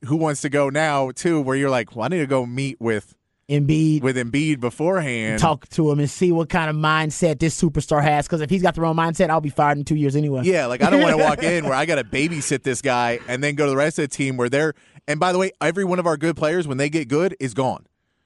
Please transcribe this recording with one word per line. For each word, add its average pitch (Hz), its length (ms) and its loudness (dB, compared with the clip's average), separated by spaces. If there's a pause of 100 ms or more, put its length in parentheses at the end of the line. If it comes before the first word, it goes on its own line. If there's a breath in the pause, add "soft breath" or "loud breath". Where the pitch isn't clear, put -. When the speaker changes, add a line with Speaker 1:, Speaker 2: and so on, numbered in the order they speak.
Speaker 1:
who 135 120 0
wants 160 260 -2
to 151 80 -4
go 143 180 2
now, 143 420 0
too, 160 300 0
where 131 160 0
you're 139 140 0
like, 117 260 -2
"Well, 110 80 -4
I 123 40 -2
need 180 100 -2
to 151 80 0
go 135 180 0
meet 131 340 -6
with 113 360 -4 (340)
Speaker 2:
Embiid. 151 540 2
Speaker 1:
with 131 140 2
Embiid 139 440 0
beforehand." 123 800 -2
Speaker 2:
Talk 156 300 0
to 156 200 0
him 143 100 0
and 147 100 0
see 180 220 0
what 165 180 0
kind 165 180 0
of 151 80 -2
mindset 156 640 0
this 160 200 0
superstar 147 440 0
has, 147 260 2
'cause 160 140 -2
if 139 80 -6
he's 185 100 2
got 175 140 2
the 165 80 -4
wrong 165 120 0
mindset, 165 360 2
I'll 160 100 2
be 151 80 -4
fired 147 300 2
in 147 80 -6
two 156 80 0
years 143 220 0
anyway. 143 280 0
Speaker 1:
Yeah, 170 220 2
like, 123 160 -2
I - 80 4
don't 285 100 6
wanna - 160 4
walk 151 260 2
Speaker 2:
<laughs> - 0 -
Speaker 1:
in 165 220 0
where 139 80 -2
I 139 140 0
gotta 147 180 0
babysit 143 580 -2
this 127 200 -2
guy 120 440 0
and 127 160 -4
then 147 120 -2
go 147 100 0
to 143 60 2
the 131 60 0
rest 139 220 0
of 165 40 -2
the 143 120 -4
team 135 220 -2
where 123 140 0
they're, 147 240 0 (340 soft breath)
and 151 100 -2
by 180 140 2
the 180 60 0
way, 190 140 0 (100)
every 170 220 -2
one 180 140 0
of 170 80 -2
our 156 120 0
good 156 180 0
players, 156 320 -2
when 135 80 -4
they 143 140 0
get 147 180 -2
good, 165 320 0
is 127 140 -6
gone. 123 320 -4 (400)